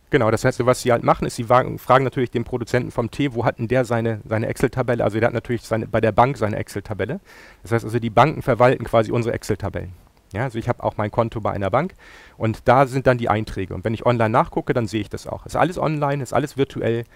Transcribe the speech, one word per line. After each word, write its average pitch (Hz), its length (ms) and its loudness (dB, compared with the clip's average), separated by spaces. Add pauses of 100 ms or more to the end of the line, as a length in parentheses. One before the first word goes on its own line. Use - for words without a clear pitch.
(120)
Genau, 113 200 4
das 110 140 0
heißt, 127 200 0
was 123 160 4
sie 123 120 2
halt 117 100 2
machen, 151 240 2
ist, - 80 -6
sie 113 140 -6
wagen, 127 280 4
fragen 131 280 4
natürlich 127 260 -2
den 120 140 -2
Produzenten 120 460 -2
vom 117 200 -4
Tee, 139 220 -2
wo 117 100 -2
hat 131 160 0
denn 117 80 -2
der 127 160 2
seine, 113 420 -2
seine 110 220 -2
Excel-Tabelle? 123 560 -2
Also 107 160 0
der 113 80 4
hat - 60 -2
natürlich 117 300 -4
seine, 113 240 -4
bei 113 120 -2
der 110 140 2
Bank 127 240 4
seine 107 180 -2
Excel-Tabelle. 104 640 -6 (440)
Das - 100 -4
heißt 113 100 0
also, 113 160 -4
die 113 100 -2
Banken 120 320 4
verwalten 120 440 2
quasi 110 260 2
unsere 113 240 -2
Excel-Tabellen. 92 560 -6 (400)
Ja, 101 120 -4
also 117 140 -6
ich 113 120 -2
hab 120 120 -4
auch 110 140 -2
mein 107 160 -4
Konto 113 300 -2
bei 104 100 -2
einer 98 180 -4
Bank 139 240 0 (440)
und 107 280 -2
da 131 220 6
sind 127 200 -2
dann 127 100 4
die 117 100 -4
Einträge. 104 460 -2
Und 92 100 -8
wenn 113 100 -2
ich - 120 -6
online 117 240 2
nachgucke, 151 440 0
dann 117 140 0
sehe 110 140 -4
ich 101 80 -10
das - 180 -12
auch. - 180 -10
Ist - 120 -6
alles 151 200 0
online, 143 460 -2
ist 113 80 -10
alles 143 240 -2
virtuell, 117 480 -2 (120)